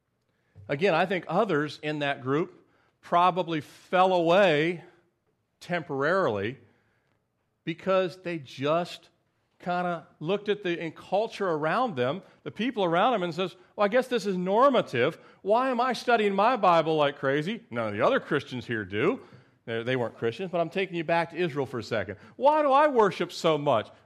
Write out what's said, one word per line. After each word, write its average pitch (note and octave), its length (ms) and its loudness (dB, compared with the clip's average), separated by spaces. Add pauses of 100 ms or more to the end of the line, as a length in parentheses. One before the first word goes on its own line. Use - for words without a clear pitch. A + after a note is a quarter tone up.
(680)
again, E3 260 0
I E3 120 2
think F3+ 240 -4
others D#3+ 520 -2
in D3+ 180 -6
that C#3 220 -4
group C#3 400 -4 (400)
probably F3 600 0
fell F#3 520 0
away E3+ 720 4 (800)
temporarily C#3+ 960 -2 (1080)
because F#3 580 -2
they F3 160 -8
just D3+ 720 -4 (500)
kinda F3 460 -4 (140)
looked G3 300 -4
at G3+ 120 -2
the, E3+ 160 -2
in D#3+ 140 -8
culture G3+ 580 -4
around E3 460 -2
them, C3 260 -2 (220)
the D3 80 -10
people A3+ 320 -4
around F3+ 300 2
them, G3 100 -2
and F3 100 -4
says, F3 220 -6 (200)
"Well, G#3 100 2
I - 20 2
guess A#3+ 200 2
this A#3 180 -2
is G3 120 -2
normative. F#3 800 2 (240)
Why A#3+ 280 2
am A#3 120 -2
I B3+ 120 0
studying G#3+ 420 2
my G#3+ 200 4
Bible E3 420 4
like D3 200 2
crazy? D3+ 540 -2
None A#2 160 -2
of G#2 60 -4
the G#2 80 -4
other A#3 180 4
Christians C3 460 -4
here A2 200 -4
do." A#2 360 -2 (440)
They, A2+ 180 -6
they B2+ 120 -2
weren't A#2 220 -4
Christians, A#2+ 340 -4
but F3 80 -2
I'm E3 100 -2
taking F3+ 280 -4
you E3 80 -4
back E3 240 0
to D#3 80 -12
Israel C#3+ 280 -2
for B2 140 -8
a G#2+ 40 -6
second. G2+ 340 -4 (180)
"Why D4 260 2
do C#4+ 120 2
I D4 140 6
worship G#3 440 2
so D#3+ 260 2
much? C3+ 320 0 (160)